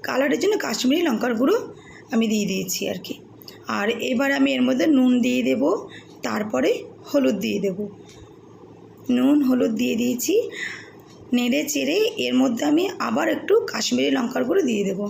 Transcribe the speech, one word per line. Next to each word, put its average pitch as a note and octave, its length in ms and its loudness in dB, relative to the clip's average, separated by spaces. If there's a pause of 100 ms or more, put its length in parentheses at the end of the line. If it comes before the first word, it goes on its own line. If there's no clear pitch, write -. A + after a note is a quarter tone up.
কালারের C4+ 360 0
জন্য G#4 120 2 (100)
কাশ্মীরি C4 420 0
লঙ্কার A#3 320 0
গুঁড়ো E4 180 2 (560)
আমি A3+ 140 2
দিয়ে G#3+ 240 0
দিয়েছি F#3+ 300 -4 (100)
আর F3+ 140 -6
কি। - 100 -10 (520)
আর G#3 200 -2 (240)
এবার C4+ 260 0
আমি C4+ 180 4
এর B3+ 120 2
মধ্যে C4 180 0 (120)
নুন B3+ 140 4 (140)
দিয়ে B3 240 2
দেব, B3+ 140 2 (600)
তারপরে A3+ 460 -2 (400)
হলুদ C4 360 2
দিয়ে G3+ 200 -2
দেব। F#3 120 -2 (1300)
নুন B3+ 280 4 (100)
হলুদ B3+ 340 2
দিয়ে B3 200 0
দিয়েছি, B3 320 0 (1000)
নেড়ে B3 280 0 (100)
চেড়ে C#4 260 0 (280)
এর B2 160 0
মধ্যে B2 240 0
আমি D4 180 2 (160)
আবার A#3 360 0
একটু - 180 0 (180)
কাশ্মীরি B3 460 0
লঙ্কার B3+ 300 -2
গুঁড়ো F4+ 220 2
দিয়ে G#3 200 0
দেব। F#3+ 200 -4